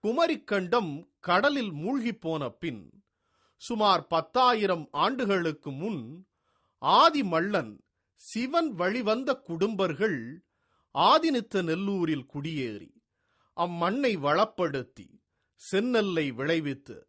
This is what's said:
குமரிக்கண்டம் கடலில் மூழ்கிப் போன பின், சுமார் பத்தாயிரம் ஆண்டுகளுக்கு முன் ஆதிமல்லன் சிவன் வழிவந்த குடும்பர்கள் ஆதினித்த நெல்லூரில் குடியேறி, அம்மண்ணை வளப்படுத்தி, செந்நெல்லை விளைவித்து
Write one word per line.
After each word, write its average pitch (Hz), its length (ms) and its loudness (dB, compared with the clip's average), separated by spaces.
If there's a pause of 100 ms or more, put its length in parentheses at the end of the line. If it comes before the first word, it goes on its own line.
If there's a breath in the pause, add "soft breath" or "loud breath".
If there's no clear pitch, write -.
குமரிக்கண்டம் 220 880 0 (280)
கடலில் 220 520 0
மூழ்கிப் 226 480 -4
போன 160 300 -4
பின், 120 320 -10 (800)
சுமார் 202 440 2
பத்தாயிரம் 185 840 2
ஆண்டுகளுக்கு 185 800 0
முன் 160 320 -6 (800)
ஆதிமல்லன் 185 920 2 (460)
சிவன் 285 520 -2
வழிவந்த 214 640 -2
குடும்பர்கள் 180 840 -2 (760)
ஆதினித்த 240 680 4
நெல்லூரில் 170 640 -2
குடியேறி, 143 680 -8 (640)
அம்மண்ணை 180 600 0
வளப்படுத்தி, 147 920 0 (520)
செந்நெல்லை 202 760 0
விளைவித்து 143 640 -4 (100)